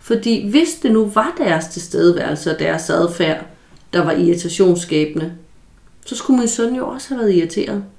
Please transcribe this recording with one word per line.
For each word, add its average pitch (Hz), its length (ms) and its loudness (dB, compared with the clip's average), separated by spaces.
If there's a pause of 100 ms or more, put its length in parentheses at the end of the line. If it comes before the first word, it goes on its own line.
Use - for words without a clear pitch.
(100)
Fordi 226 400 0
hvis 320 240 2
det 233 180 0
nu 220 220 2
var 269 240 0
deres 170 280 0
tilstedeværelse 165 880 0
og - 40 -8
deres 165 320 -2
adfærd, 165 560 0 (460)
der 170 120 2
var 160 80 0
irritationsskabende, 170 1200 0 (760)
så 233 100 -10
skulle 254 220 2
min 233 100 0
søn 233 260 -2
jo 254 140 -6
også 262 200 -12
have 254 120 -6
været 202 140 2
irriteret. 180 500 -2 (140)